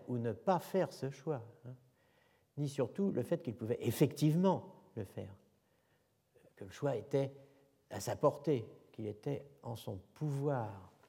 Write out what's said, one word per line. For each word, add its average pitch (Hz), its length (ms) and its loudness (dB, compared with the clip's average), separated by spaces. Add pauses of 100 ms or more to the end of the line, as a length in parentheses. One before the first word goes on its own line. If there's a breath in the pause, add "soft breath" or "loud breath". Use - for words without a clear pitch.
ou 127 100 0
ne 117 140 0
pas 180 260 2
faire - 340 0
ce 135 180 -4
choix, 143 320 -4 (240)
hein, 127 80 -12 (840 soft breath)
ni 143 100 -2
surtout 165 420 0
le - 120 0
fait 170 200 -2
qu'il 117 120 -4
pouvait 110 260 -2
effectivement 151 920 4 (240)
le 101 80 -4
faire, 98 300 -10 (1200)
que - 80 -16
le 95 60 -12
choix 139 260 0
était 139 360 0 (580 loud breath)
à 101 100 -8
sa 101 160 -2
portée, 139 500 2 (260)
qu'il 107 140 -8
était 123 380 -6 (180)
en 120 140 -8
son 98 220 -8 (160)
pouvoir, 135 800 -2 (160)